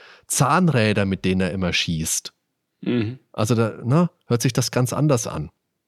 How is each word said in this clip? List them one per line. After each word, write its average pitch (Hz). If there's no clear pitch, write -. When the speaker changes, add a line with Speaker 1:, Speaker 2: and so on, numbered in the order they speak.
Speaker 1:
Zahnräder, 127
mit 95
denen 92
er 92
immer 92
schießt. -
Speaker 2:
Mhm. 120
Speaker 1:
Also 113
da, 110
ne, 156
hört 120
sich 131
das -
ganz 123
anders 139
an. 78